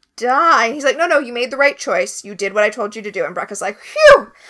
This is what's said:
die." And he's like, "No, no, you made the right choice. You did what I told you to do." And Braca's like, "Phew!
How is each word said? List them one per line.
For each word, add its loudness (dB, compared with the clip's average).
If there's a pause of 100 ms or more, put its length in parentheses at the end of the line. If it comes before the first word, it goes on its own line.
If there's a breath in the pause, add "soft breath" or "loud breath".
(160)
die." 2
And -6
he's -8
like, 0
"No, 0
no, 0
you -4
made -6
the -8
right 0
choice. -6
You -14
did -6
what 0
I 0
told -8
you -12
to -10
do." -6
And -8
Braca's -10
like, -8
"Phew! 4 (180 loud breath)